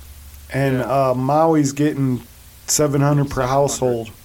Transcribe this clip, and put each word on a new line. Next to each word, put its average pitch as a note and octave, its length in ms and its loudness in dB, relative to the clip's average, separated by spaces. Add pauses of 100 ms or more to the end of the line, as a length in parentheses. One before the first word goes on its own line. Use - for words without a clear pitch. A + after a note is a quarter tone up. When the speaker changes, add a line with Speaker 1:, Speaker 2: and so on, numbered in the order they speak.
(540)
Speaker 1:
and, C3 240 0
Speaker 2:
Yeah. C3 320 0
Speaker 1:
uh, B2+ 60 0
Maui's D3 580 2
getting C#3 480 -2 (460)
seven C#3+ 340 0
hundred C#3+ 240 2
per C3 160 -4
Speaker 2:
Seven B2 80 -2
hundred. C#3 120 2
Speaker 1:
household. B2 500 -2 (140)